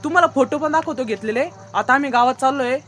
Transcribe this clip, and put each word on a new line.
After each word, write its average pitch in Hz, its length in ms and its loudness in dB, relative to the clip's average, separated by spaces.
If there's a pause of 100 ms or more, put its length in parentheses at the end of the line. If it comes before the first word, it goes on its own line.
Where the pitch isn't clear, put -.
तुम्हाला 330 240 2
फोटो 339 300 0
पण 302 140 -2
दाखवतो 311 320 -2
घेतलेले. 220 460 -4 (240)
आता 208 200 2
आम्ही 277 160 0
गावात 240 240 2
चाललो 269 300 0
आहे 254 240 -2